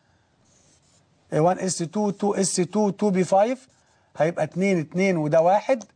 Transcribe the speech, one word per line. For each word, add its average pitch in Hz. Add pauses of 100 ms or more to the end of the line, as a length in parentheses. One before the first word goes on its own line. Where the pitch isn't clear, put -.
(1300)
وان 170
اس 185
تو، 202
تو 202
اس 196
تو، 202
تو 208
بي 185
فايف، 214 (500)
هيبقى 156
اتنين، 180
اتنين 175
وده 151
واحد. 208 (120)